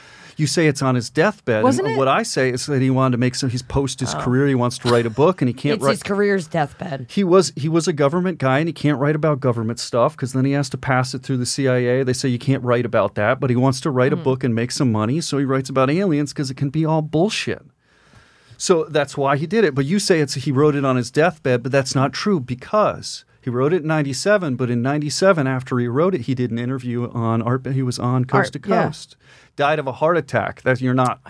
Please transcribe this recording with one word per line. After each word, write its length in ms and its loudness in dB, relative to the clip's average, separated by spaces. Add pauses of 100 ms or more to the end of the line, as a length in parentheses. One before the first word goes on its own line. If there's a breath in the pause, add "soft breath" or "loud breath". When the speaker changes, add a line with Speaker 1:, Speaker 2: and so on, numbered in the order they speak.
(380 loud breath)
Speaker 1:
You 100 0
say 200 2
it's 140 0
on 140 2
his 140 -2
deathbed. 520 0
Speaker 2:
Wasn't 240 2
Speaker 1:
And 100 -2
Speaker 2:
it? 40 0
Speaker 1:
what 80 4
I 160 2
say 260 0
is 180 -4
that 140 0
he 80 2
wanted 220 2
to 60 0
make 180 0
some, 140 -2
he's 120 -4
post 380 -4
his 160 -2
Speaker 2:
Oh. 40 -6
Speaker 1:
career. 280 2
He 80 2
wants 240 -2
to 100 -4
write 160 4
a 40 -2
book 320 2
and 80 0
he 40 -4
can't 220 -2
Speaker 3:
It's 80 -8
Speaker 1:
write. 80 2
Speaker 3:
his 120 -2
career's 440 -2
deathbed. 600 -6
Speaker 1:
He 160 0
was, 320 4
he 100 -4
was 220 2
a 40 -2
government 440 0
guy 220 2
and 100 0
he 40 -6
can't 240 0
write 200 0
about 240 0
government 380 -2
stuff 360 0
'cause 160 -6
then 140 0
he 80 0
has 160 -2
to 80 -8
pass 360 0
it 80 -8
through 160 -4
the 80 -2
C 220 -2
I 120 2
A. 260 2
They 80 0
say 160 -2
you 100 0
can't 240 0
write 220 2
about 300 0
that, 260 2
but 80 0
he 80 2
wants 240 2
to 100 -2
write 220 2
a 20 0
Speaker 2:
Hmm. 80 -8
Speaker 1:
book 220 0
and 100 0
make 160 -2
some 220 0
money. 260 0
So 180 -4
he 80 0
writes 240 -2
about 200 2
aliens 420 0
'cause 180 -6
it 60 -8
can 140 -2
be 160 0
all 160 0
bullshit. 600 -2 (960 soft breath)
So 320 2
that's 280 -2
why 200 2
he 100 -4
did 160 2
it. 120 2
But 100 0
you 140 0
say 200 2
it's, 160 0
he 160 -2
wrote 240 4
it 100 0
on 100 2
his 160 -2
deathbed, 520 0
but 80 -4
that's 240 0
not 180 2
true 260 0
because 840 -4 (180)
he 80 -6
wrote 220 0
it 120 0
in 40 -4
ninety-seven, 680 0
but 140 -2
in 120 0
ninety-seven, 680 0
after 320 -2
he 80 0
wrote 260 0
it, 80 -4
he 140 -2
did 160 -2
an 80 -4
interview 520 -4
on 300 0
Art, 260 -2
he 140 -2
was 160 -2
on 280 0
Coast 300 0
Speaker 2:
Art, 80 -10
Speaker 1:
to 60 -8
Speaker 2:
yeah. 160 2
Speaker 1:
Coast. 300 -10 (400 soft breath)
Died 240 2
of 80 -4
a 60 -4
heart 240 0
attack. 460 -2
That 180 0
you're 120 0
not 360 0